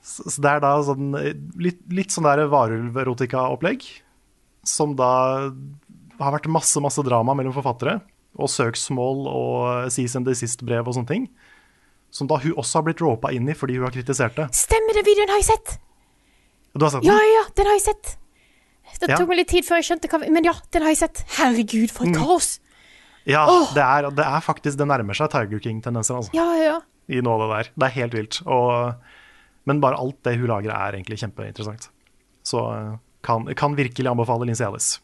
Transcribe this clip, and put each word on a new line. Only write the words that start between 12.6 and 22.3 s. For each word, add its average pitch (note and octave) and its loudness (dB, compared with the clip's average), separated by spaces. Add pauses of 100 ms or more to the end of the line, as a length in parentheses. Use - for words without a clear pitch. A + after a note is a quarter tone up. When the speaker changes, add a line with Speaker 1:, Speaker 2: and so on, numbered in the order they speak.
Speaker 1:
har D#3 0
blitt E3 -2
råpa C#3+ 0
inn B2 -2
i D#3 -4
fordi C3 -4
hun B2+ -2
har B2+ -6
kritisert B2+ -2
det. D#3 -2
Speaker 2:
Stemmer, A4 2
den G#4 2
videoen G4+ 4
har G4+ 4
jeg - 0
sett! - 0 (1000)
Speaker 1:
Du C#3+ 2
har C#3+ 4
sett C3 -2
den? F4 6
Speaker 2:
Ja, G#4 8
ja, G#4+ 8
ja, G4+ 0 (140)
den G4+ 4
har G#4 6
jeg G4 0
sett. - -6 (880)
Det F4 0
Speaker 1:
Ja. - 4
Speaker 2:
tok F4 2
meg F4+ 2
litt F4+ 0
tid F4+ 2
før E4+ 4
jeg - -4
skjønte E4 -2
hva D#4+ 0
vi, D#4 -2
men D#4+ 4
ja, E4+ 4 (200)
den D#4+ 0
har D#4 4
jeg - 0
sett. - -4 (160)
Herregud, A#3 2
for - -4
et F3 4
Speaker 1:
Mm. D#3 2
Speaker 2:
kaos! E4 2 (680)